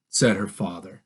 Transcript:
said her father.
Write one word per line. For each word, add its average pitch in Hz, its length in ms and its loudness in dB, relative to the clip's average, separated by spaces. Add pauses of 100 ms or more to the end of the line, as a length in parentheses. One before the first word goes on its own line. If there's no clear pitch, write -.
said 113 280 4
her 101 120 -2
father. - 580 -10